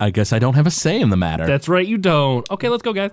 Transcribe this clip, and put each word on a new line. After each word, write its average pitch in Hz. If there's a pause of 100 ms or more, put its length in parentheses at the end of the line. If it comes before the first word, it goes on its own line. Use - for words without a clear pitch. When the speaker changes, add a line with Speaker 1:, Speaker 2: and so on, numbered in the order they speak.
Speaker 1:
I 104
guess 104
I 113
don't 123
have 151
a 180
say 165
in 143
the 95
matter. 80
Speaker 2:
That's 139
right, 180
you 220
don't. 143
Okay, 196
let's 240
go, 226
guys. 196